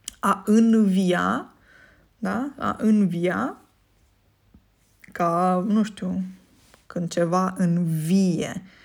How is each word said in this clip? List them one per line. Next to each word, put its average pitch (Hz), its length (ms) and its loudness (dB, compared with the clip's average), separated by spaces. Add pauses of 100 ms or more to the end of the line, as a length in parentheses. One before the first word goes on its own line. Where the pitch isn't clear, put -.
(200)
A 190 260 -2
învia 208 1040 2 (720)
da? 262 360 -4
A 208 220 -4
învia, 202 800 0 (1500)
ca, 180 560 0
nu 214 160 2
știu, 185 380 -6 (640)
când 175 220 -6
ceva 185 480 0
învie, 170 1040 0 (220)